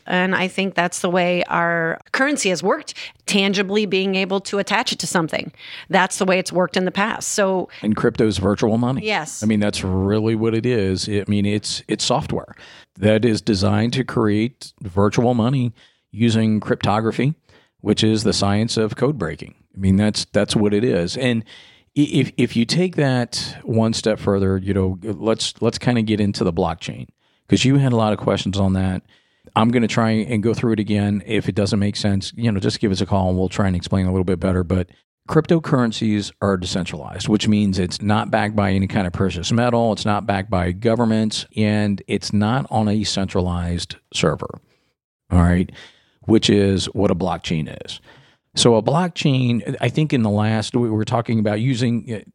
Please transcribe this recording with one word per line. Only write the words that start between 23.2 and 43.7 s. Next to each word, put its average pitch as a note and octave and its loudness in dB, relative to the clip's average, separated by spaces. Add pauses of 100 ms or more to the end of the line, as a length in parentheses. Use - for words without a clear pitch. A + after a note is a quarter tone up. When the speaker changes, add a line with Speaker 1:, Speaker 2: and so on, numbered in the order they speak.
Speaker 2:
one A2+ 2
step G#2+ 0
further, G2 2
you F#2+ -4
know, F#2+ 0
let's, G#2+ -4
let's A2+ 0
kinda A#2+ 2
get G#2+ 0
into G2+ 0
the F2+ 0
blockchain, F2 -4 (400)
'cause G2 4
you C3+ 4
had C3+ 4
a A#2 2
lot A2 2
of G2 -2
questions G2 0
on G2 2
that. F#2 0 (540)
I'm A2+ 4
gonna A#2 2
try A2+ 2
and A2 0
go A2 2
through A2 0
it G#2 -2
again. G#2 0
If G#2 -2
it F#2+ -4
doesn't G#2 0
make G2+ 0
sense, G2 -2
you A#2 0
know, G2 -2
just A2 -2
give A2 2
us F#2+ -2
a G2 0
call F#2+ 2
and F#2 2
we'll F#2 0
try G#2 0
and F#2 2
explain F#2 -2
a F2+ 0
little F#2 0
bit F2+ -2
better. F#2 0
But F2+ -2 (400)
cryptocurrencies A#2+ 0
are G2 2
decentralized, F2 -6
which G#2+ 2
means G#2 2
it's F2+ -4
not G#2+ 0
backed G#2+ 0
by G2 2
any G2 0
kind F#2+ -2
of F2 -4
precious E2+ -2
metal. A#2 2
It's G2 -4
not G#2 -2
backed G2 -2
by F2+ 0
governments, A2 0 (100)
and G#2 0
it's - -4
not G#2+ 0
on A2 0
a G#2 0
centralized F2 -2 (160)